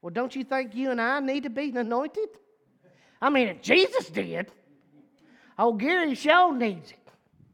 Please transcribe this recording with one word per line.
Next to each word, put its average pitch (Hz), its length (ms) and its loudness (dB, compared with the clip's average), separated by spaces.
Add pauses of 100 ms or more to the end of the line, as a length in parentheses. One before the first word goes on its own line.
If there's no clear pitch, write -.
Well, 175 120 -14
don't 240 240 -6
you 269 80 -6
think 254 320 -4
you 262 160 -2
and 240 80 -2
I 247 180 0
need 269 240 -2
to 277 80 -8
be 262 260 -6
anointed? 262 520 -4 (920)
I 240 80 2
mean, 262 200 2
if 175 120 -8
Jesus 381 480 2
did, 170 440 -8 (1040)
old 220 220 2
Gary 311 340 2
Shaw 339 380 4
needs 208 400 -4
it. - 180 -20 (440)